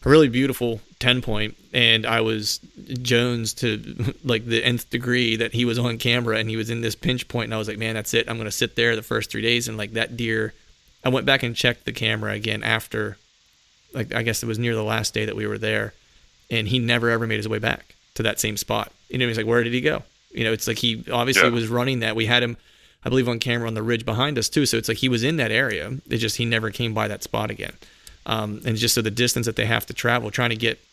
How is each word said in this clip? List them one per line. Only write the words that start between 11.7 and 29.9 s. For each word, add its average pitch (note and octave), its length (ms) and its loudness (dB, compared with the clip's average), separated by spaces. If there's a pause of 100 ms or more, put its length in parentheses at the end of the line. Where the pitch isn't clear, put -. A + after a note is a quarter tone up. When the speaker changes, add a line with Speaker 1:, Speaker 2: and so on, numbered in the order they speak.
Speaker 1:
the - 60 -6
camera A2 400 -2
again G#2+ 300 -4
after, A2 540 -2 (760)
like, A#2+ 200 -4
I A2+ 80 0
guess A2+ 200 0
it A#2+ 40 -4
was A2 120 -2
near A#2 160 2
the A2 100 0
last A2 300 -2
day G#2+ 100 0
that G#2 100 -4
we G#2+ 120 -4
were G#2+ 120 -4
there, G#2+ 360 -2 (560)
and A2 180 0
he B2+ 100 2
never A#2 300 2
ever A#2 180 2
made G#2+ 120 0
his G#2+ 100 -4
way G#2+ 100 0
back - 380 -4 (180)
to - 100 -4
that G#2 140 0
same G#2+ 200 -2
spot. G#2+ 340 -2 (160)
You - 100 -6
know, B2+ 80 2
he's A2+ 120 0
like, A2 80 -2
"Where A#2 180 4
did A#2+ 80 -2
he B2+ 80 2
go?" D3+ 220 0 (280)
You - 140 -2
know, A2+ 80 2
it's A2+ 160 -2
like A2+ 80 -2
he A#2 340 -2
obviously A#2+ 380 4
Speaker 2:
Yeah. A#2 60 2
Speaker 1:
was A2+ 140 0
running A#2+ 320 0
that. A2 140 -2
We A2+ 120 0
had A#2+ 160 4
him, A#2+ 160 -4 (440)
I - 60 -4
believe, B2+ 220 2
on A#2 80 -2
camera A#2+ 280 0
on A2+ 60 -4
the A2 100 -2
ridge A2+ 220 0
behind B2+ 340 0
us A2 120 0
too. D3 160 4
So - 100 2
it's A2+ 100 0
like A2 120 -2
he C3 100 2
was A#2 160 2
in D#3 140 2
that A#2 120 0
area. G#2+ 400 0 (200)
It B2 80 0
just, A2+ 180 -2
he A#2+ 80 0
never A2+ 260 0
came A2+ 220 -4
by G#2+ 160 0
that G2+ 140 -8
spot A2 280 -4
again. G#2 220 -10 (540)
Um, G#2+ 400 -4
and A2+ 100 0
just A2+ 180 2
so A#2+ 60 4
the A2 100 0
distance A#2 360 0
that A2+ 100 -2
they A#2 80 0
have A2 220 0
to - 80 -12